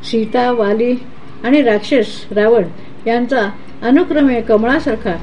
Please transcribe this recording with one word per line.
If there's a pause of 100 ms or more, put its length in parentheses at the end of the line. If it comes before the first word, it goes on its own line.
(100)
सीता,
वाली (500)
आणि
राक्षस
रावण (440)
यांचा (340)
अनुक्रमे
कमळासारखा